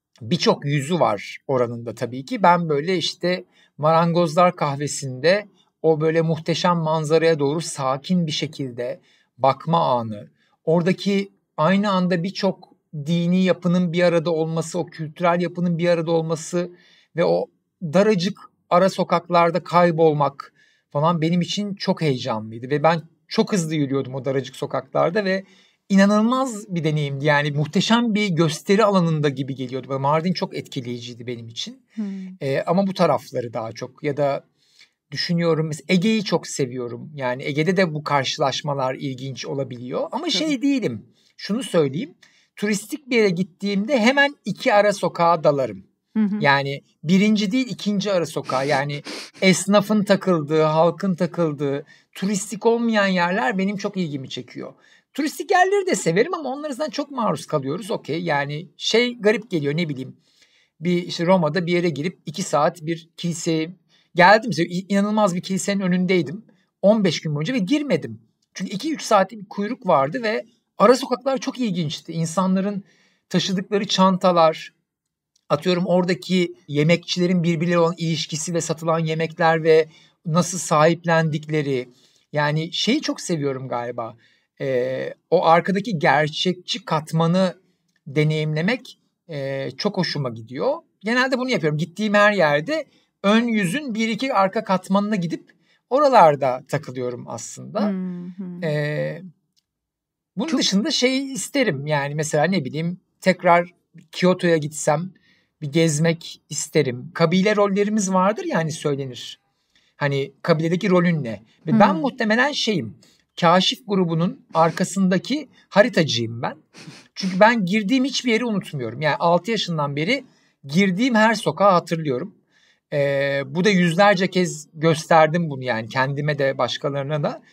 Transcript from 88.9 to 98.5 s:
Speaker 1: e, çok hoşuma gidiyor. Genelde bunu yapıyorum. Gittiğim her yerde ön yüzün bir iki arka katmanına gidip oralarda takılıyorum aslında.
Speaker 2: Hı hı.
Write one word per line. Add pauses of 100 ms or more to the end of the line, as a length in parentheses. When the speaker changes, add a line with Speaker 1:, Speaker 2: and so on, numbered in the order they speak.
Speaker 1:
e,
çok
hoşuma
gidiyor. (260)
Genelde
bunu
yapıyorum.
Gittiğim
her
yerde (380)
ön
yüzün
bir
iki
arka
katmanına
gidip (360)
oralarda
takılıyorum
aslında.
Speaker 2:
Hı (120)
hı.